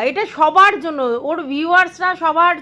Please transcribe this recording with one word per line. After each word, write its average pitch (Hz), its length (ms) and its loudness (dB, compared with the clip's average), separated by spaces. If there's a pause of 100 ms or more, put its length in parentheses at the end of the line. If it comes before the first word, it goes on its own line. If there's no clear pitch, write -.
(100)
এটা 294 140 -4 (120)
সবার 339 380 4 (100)
জন্য, 311 160 -6 (280)
ওর 330 100 -2 (140)
ভিউয়ার্সরা 349 580 0 (120)
সবার 330 400 2